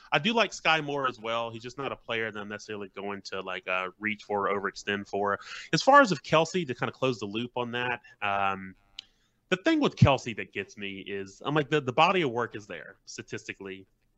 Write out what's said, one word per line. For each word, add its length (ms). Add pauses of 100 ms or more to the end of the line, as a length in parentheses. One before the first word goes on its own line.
(120)
I 60
do 160
like 180
Sky 300
Moore 260
as 100
well. 300
He's 140
just 160
not 120
a 60
player 340
that 80
I'm 120
necessarily 440
going 280
to, 180
like, 260
uh, 220 (100)
reach 260
for 260
or 100
overextend 480
for. 300 (340)
As 80
far 220
as 100
if 100
Kelce, 440
to 80
kinda 180
close 280
the 60
loop 300
on 140
that, 300 (220)
um, 520 (760)
the 100
thing 200
with 160
Kelce 420
that 160
gets 240
me 300
is, 380
I'm 100
like, 160
the, 100
the 120
body 300
of 100
work 240
is 100
there 300 (100)
statistically. 800 (320)